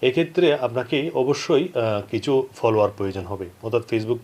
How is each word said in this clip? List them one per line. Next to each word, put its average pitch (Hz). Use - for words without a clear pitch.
এক্ষেত্রে 160
আপনাকে 127
অবশ্যই, 143
আহ, 110
কিছু 131
ফলোয়ার 107
প্রয়োজন 95
হবে। 92
অর্থাৎ 117
Facebook 117